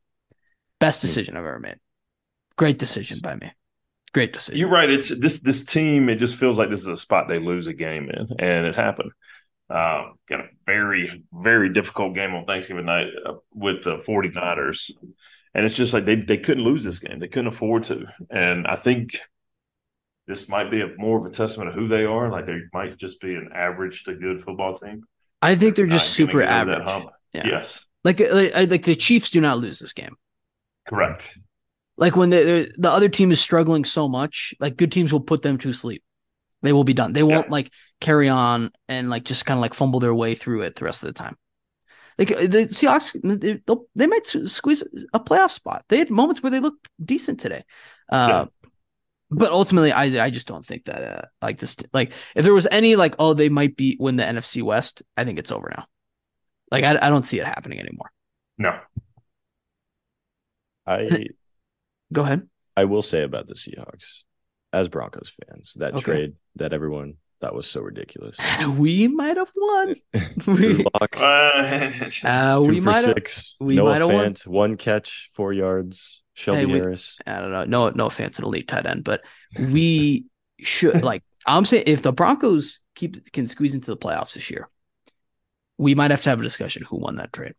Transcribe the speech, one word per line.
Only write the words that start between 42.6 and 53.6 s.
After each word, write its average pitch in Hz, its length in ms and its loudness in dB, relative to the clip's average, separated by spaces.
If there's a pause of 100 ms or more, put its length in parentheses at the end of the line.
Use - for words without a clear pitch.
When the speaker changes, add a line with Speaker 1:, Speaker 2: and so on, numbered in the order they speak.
Speaker 1:
Seahawks, - 480 2 (240)
they, 208 260 -4
they'll, 226 200 0 (100)
they 269 120 4
might 440 180 2
s-, - 260 -6
squeeze 294 320 0 (300)
a 220 60 2
playoff 370 320 4
spot. - 360 -10
They 247 120 4
had 320 100 0
moments 262 320 2
where 262 80 -2
they 262 100 0
looked 294 280 -4 (160)
decent - 360 -4
today. - 240 -8 (480)
Uh, 127 180 4
Speaker 3:
Yeah. - 400 -2 (600)
Speaker 1:
but 165 220 2
ultimately, 175 400 6
I, 131 340 2
I 131 60 0
just 120 160 -10
don't 78 180 -14
think - 200 -14
that, - 180 -8
uh, 50 180 -10 (200)
like, 107 180 -6
this, - 160 -8 (180)
like, 131 200 0 (220)
if 151 80 2
there 202 100 8
was 190 180 6
any, 220 240 6
like, 175 240 4
"Oh, 156 140 4
they 151 160 4
might 143 280 2